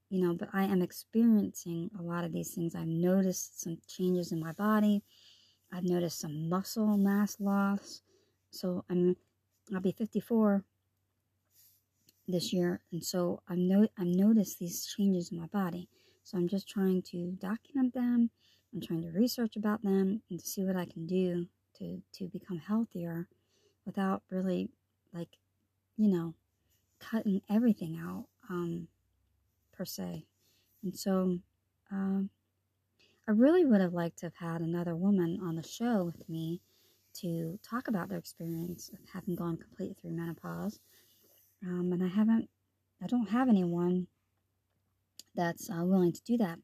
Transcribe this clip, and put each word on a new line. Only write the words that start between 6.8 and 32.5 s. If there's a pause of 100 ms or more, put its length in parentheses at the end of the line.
mass
loss. (480)
So
I'm, (560)
I'll
be
fifty-four (1600)
this
year,
and
so
I've
no-, (100)
I've
noticed
these
changes
in
my
body. (360)
So
I'm
just
trying
to
document
them. (440)
I'm
trying
to
research
about
them
and
to
see
what
I
can
do (320)
to, (120)
to
become
healthier (580)
without
really, (420)
like, (580)
you
know, (640)
cutting
everything
out, (220)
um, (840)
per
se. (560)
And
so, (520)
um, (960)